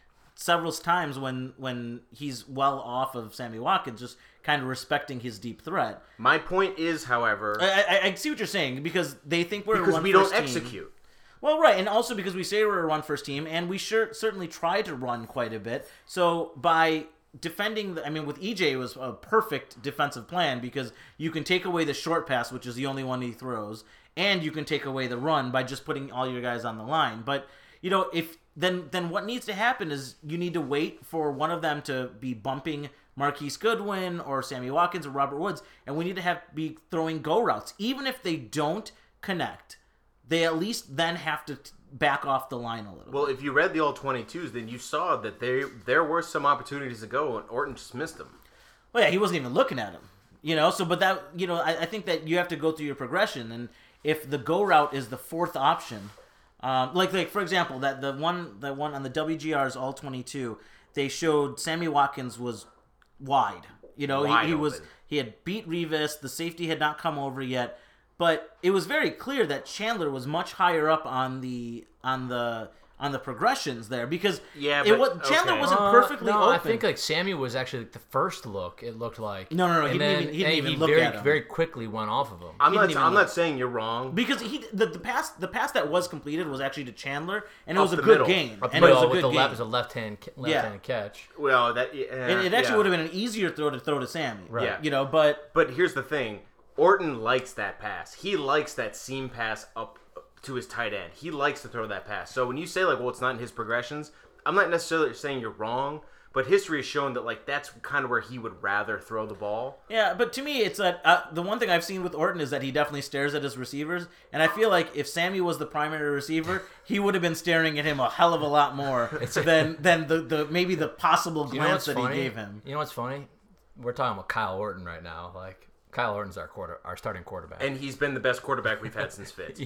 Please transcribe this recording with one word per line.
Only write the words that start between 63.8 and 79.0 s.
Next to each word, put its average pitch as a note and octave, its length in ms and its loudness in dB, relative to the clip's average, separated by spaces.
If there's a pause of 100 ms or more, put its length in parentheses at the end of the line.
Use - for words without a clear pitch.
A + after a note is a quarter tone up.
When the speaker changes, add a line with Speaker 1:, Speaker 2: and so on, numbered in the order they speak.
Speaker 1:
You C#3+ 100 -4
know, C#3 180 0
Speaker 2:
Wide A#2 200 6
Speaker 1:
he, D3+ 60 0
he E3 40 2
was, D3 220 0
Speaker 2:
open. - 100 -14 (200)
Speaker 1:
he D3 120 -4
had A#2 260 -6
beat F#3+ 240 -6
Revis. D#3 520 -2
The C3+ 80 -10
safety E3 380 -6
had D#3+ 120 -2
not D3+ 200 0
come D3+ 200 -2
over C3+ 220 -6
yet, B2+ 380 -4 (400)
but E3 440 2
it F3+ 80 4
was F#3 160 4
very C#4+ 240 2
clear B3+ 360 0
that C#3 180 -2
Chandler G3+ 460 -4
was C3 160 -6
much E3 260 -4
higher E3+ 380 4
up D#3 160 2
on C3 340 -2
the, A#2+ 460 -8 (180)
on B2+ 240 -2
the, A#2 400 -2 (300)
on C#3 140 -4
the C3 60 -2
progressions B2+ 720 -2
there, A#2+ 160 -4
because F3 340 -2 (180)
Speaker 2:
Yeah, C#3+ 280 2
Speaker 1:
it - 20 4
Speaker 2:
but, A3 100 10
Speaker 1:
wa-, F3 240 2
Chandler E4 300 4
Speaker 2:
okay. C#4 80 2
Speaker 1:
wasn't C4+ 220 4
Speaker 3:
Uh, G3+ 80 4
Speaker 1:
perfectly B3 420 6
Speaker 3:
no, G#3 120 6
I A#3 120 8
Speaker 1:
open. - 140 -2
Speaker 3:
think, A#3 120 0
like, F3 140 2
Sammy F3+ 380 0
was C3 200 -4
actually, B2+ 260 -4
like, A2+ 120 -12
the A#2+ 60 -16
first D#3+ 480 -2
look, G2 360 -8
it A2+ 160 -10
looked A#2 200 -8